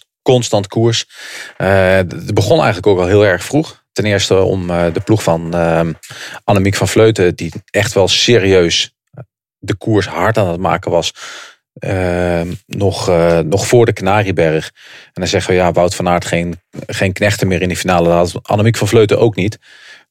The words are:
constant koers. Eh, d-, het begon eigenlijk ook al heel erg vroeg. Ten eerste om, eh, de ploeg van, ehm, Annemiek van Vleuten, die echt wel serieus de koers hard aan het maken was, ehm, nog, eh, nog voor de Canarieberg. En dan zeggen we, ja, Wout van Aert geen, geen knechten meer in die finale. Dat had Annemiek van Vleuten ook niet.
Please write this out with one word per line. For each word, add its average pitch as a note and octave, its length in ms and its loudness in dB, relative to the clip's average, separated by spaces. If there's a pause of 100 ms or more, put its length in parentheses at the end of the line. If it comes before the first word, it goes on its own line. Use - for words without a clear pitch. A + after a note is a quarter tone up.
(220)
constant A#2 460 0
koers. A#2 380 0 (520)
Eh, F#2+ 420 2
d-, F2+ 120 -2
het F2+ 220 -8
begon G2+ 240 2
eigenlijk A2+ 300 0
ook F#2+ 120 4
al F2+ 80 0
heel G#2 180 4
erg F2+ 180 0
vroeg. - 480 -4
Ten G2+ 140 -4
eerste G2+ 360 0
om, F#2+ 280 0
eh, F2 240 0
de F#2 60 -4
ploeg G#2+ 240 0
van, E2 300 -2
ehm, E2 400 0 (500)
Annemiek G2 320 0
van F#2+ 120 -2
Vleuten, G#2+ 480 2
die E2 160 -8 (180)
echt - 240 -2
wel F#2+ 140 2
serieus F#2+ 880 2 (640)
de G2+ 180 -6
koers G#2 320 -2
hard G#2 300 -2
aan G2+ 100 2
het E2+ 120 -4
maken F2 320 -2
was, E2+ 220 0 (600)
ehm, F2 760 -2 (140)
nog, F#2+ 440 -2
eh, E2+ 300 4
nog D#2+ 280 -2
voor A#2+ 180 6
de G2 80 2
Canarieberg. F2+ 800 0 (340)
En - 80 -20
dan F2+ 140 -8
zeggen F#2 240 -2
we, F#2 60 2
ja, F2+ 140 2
Wout F2 240 0
van F2+ 120 -4
Aert F2 180 0
geen, E2+ 300 -4 (320)
geen F#2+ 260 -4
knechten G2+ 340 -2
meer F2 140 0
in F2+ 60 -2
die E2+ 100 -4
finale. F2 300 2
Dat F2 240 2
had - 160 -12
Annemiek G#2+ 300 2
van G#2+ 100 -2
Vleuten A2 320 4
ook A#2 160 2
niet. F#2+ 220 -4 (540)